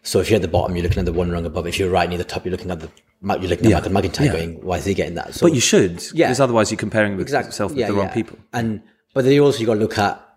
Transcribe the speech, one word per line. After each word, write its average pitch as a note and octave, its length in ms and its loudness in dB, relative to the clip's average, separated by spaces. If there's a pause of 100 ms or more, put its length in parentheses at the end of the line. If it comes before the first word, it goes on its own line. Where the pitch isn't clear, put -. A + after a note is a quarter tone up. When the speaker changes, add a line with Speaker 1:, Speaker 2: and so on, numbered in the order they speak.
Speaker 1:
So - 160 0
if F2 100 -2
you're A2 60 6
at F#2+ 80 2
the F2+ 40 -4
bottom, F2 280 0
you're F2 80 -2
looking F2+ 160 0
at F2+ 60 0
the F2 80 -2
one F2 180 -2
rung E2+ 160 -4
above. E2 180 -6
If F2 140 -6
you're F#2+ 100 0
right F2 180 2
near F2 120 -6
the F2 40 -4
top, - 220 -8
you're F2+ 60 -4
looking F2+ 180 -8
at F2 100 -6
the D#2+ 100 -14 (320)
Ma-, G2 140 -2
you're F2+ 140 -4
looking A2 220 2
Speaker 2:
Yeah. F2 60 4
Speaker 1:
at F#2 140 -2
Michael G2 200 0
McIntyre D3 140 0
Speaker 2:
Yeah. A#2+ 80 2
Speaker 1:
going, E2 280 -6
"Why F2 160 -2
is E2 80 -6
he G2 80 0
getting E2+ 220 -2
that?" - 180 -8
So - 140 2
Speaker 2:
But D#3+ 80 4
you A#2+ 60 2
should, G2+ 420 2 (100)
Speaker 1:
Yeah. D#3 140 4
Speaker 2:
'cause B2+ 140 0
otherwise A#2 280 4
you're A2 80 -4
comparing G#2 380 0
with F#2 80 -4
Speaker 1:
Exactly. C3+ 240 -2
Speaker 2:
yourself - 240 -4
with C#3 80 -4
Speaker 1:
Yeah, A2 80 0
Speaker 2:
the G2+ 60 -4
wrong G2 140 0
Speaker 1:
yeah. F#2 60 -8
Speaker 2:
people. - 240 -4 (160)
Speaker 1:
And, A2+ 280 -4 (340)
but C3+ 80 2
then C3+ 100 6
you C#3+ 100 6
also, C3+ 180 4
you A2+ 40 0
gotta G#2+ 140 2
look G#2+ 180 0
at G2+ 240 0 (160)